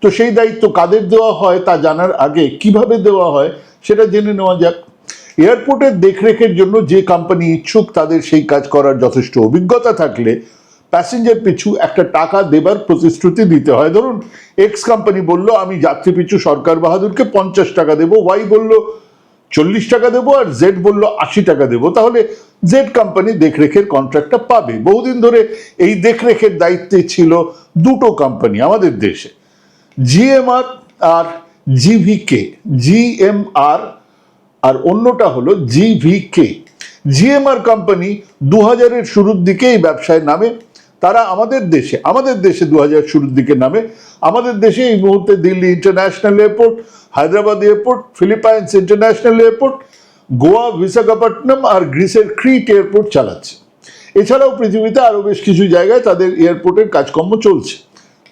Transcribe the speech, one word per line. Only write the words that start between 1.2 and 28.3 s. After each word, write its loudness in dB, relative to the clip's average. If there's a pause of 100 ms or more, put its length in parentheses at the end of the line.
হয় 0
তা 0
জানার -2
আগে 0
কিভাবে 0
দেওয়া 2
হয় -2 (300)
সেটা 2
জেনে -2
নেওয়া -2
যাক। 2 (640)
এয়ারপোর্টের 2
দেখরেখের 2
জন্য 2
যে 2
কোম্পানি -2
ইচ্ছুক, -2
তাদের -2
সেই 0
কাজ -2
করার 0
যথেষ্ট -2
অভিজ্ঞতা 0
থাকলে -2 (500)
প্যাসেঞ্জার 0
পিছু -2
একটা -2
টাকা -2
দেবার 0
প্রতিশ্রুতি 0
দিতে 2
হয়। 2
ধরুন, -2 (380)
এক্স 0
কোম্পানি -2
বলল, 0
"আমি -2
যাত্রী 0
পিছু -2
সরকার 0
বাহাদুরকে -2
পঞ্চাশ -2
টাকা 0
দেবো," 2
ওয়াই 0
বলল, 2 (800)
"চল্লিশ -2
টাকা 2
দেবো," 0
আর 2
জেড 0
বলল, 2 (140)
"আশি -2
টাকা 2
দেবো।" 0
তাহলে 0 (360)
জেড 0
কোম্পানি -2
দেখরেখের 0
কন্ট্রাক্টটা -2
পাবে। -2
বহুদিন -2
ধরে 4 (300)
এই 2
দেখরেখের 0
দায়িত্বে 0
ছিল 2 (360)
দুটো 2
কোম্পানি -2